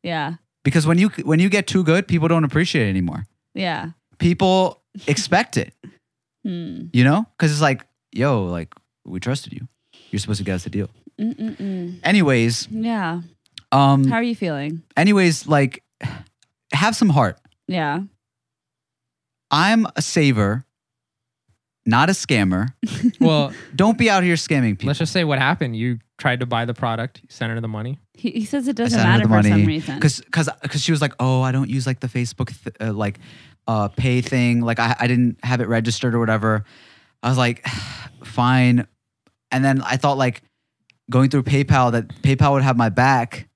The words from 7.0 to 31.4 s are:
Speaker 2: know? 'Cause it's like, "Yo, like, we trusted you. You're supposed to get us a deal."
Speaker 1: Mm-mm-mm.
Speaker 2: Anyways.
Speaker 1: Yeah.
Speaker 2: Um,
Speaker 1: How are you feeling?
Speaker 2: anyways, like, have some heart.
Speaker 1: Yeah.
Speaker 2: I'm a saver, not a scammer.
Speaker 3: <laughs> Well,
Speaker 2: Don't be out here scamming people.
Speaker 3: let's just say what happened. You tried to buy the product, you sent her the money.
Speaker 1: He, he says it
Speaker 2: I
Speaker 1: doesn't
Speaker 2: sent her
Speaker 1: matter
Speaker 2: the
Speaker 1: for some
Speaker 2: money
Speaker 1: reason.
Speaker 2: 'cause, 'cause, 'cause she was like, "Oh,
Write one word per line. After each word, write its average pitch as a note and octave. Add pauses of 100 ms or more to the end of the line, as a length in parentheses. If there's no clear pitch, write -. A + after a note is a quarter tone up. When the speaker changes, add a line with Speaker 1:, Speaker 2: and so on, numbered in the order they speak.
Speaker 2:
know? F3 (120)
'Cause D#3
it's D3
like, C#3 (260)
"Yo, A#2+
like, E2+ (320)
we F2+
trusted B2+
you. - (440)
You're G2+
supposed G2+
to G2
get F#2+
us F2+
a -
deal." G2 (300)
Speaker 1:
Mm-mm-mm. F#3+
Speaker 2:
Anyways. C3+
Speaker 1:
Yeah. G#3+ (500)
Speaker 2:
Um, C#3
Speaker 1:
How A3+
are A#3
you A#3
feeling? D#3 (120)
Speaker 2:
anyways, F3+
like, C#3+ (920)
have G#3
some G#3
heart. C3 (280)
Speaker 1:
Yeah. E3 (1500)
Speaker 2:
I'm G3
a E3
saver, A#2+ (1200)
not B2
a G3
scammer. G2+ (100)
Speaker 3:
<laughs> -
Well, D3 (220)
Speaker 2:
Don't G#3+
be A3+
out F#3+
here F3
scamming C3
people. -
Speaker 3:
let's D3
just E3
say F3+
what C#3+
happened. C3+
You A#2 (180)
tried B2
to B2+
buy A#2
the A#2+
product, A#2
you -
sent A2+
her A#2
the A2+
money. A2 (140)
Speaker 1:
He, -
he G#3+
says C4+
it C#4
Speaker 2:
I A#3
Speaker 1:
doesn't A#3
Speaker 2:
sent A3
her -
Speaker 1:
matter G#3+
Speaker 2:
the -
Speaker 1:
for G#2
some G#2
Speaker 2:
money G#2
Speaker 1:
reason. C3
Speaker 2:
'cause, - (100)
'cause, D#3 (180)
'cause C#3+
she E3
was D3+
like, C#3+
"Oh, C3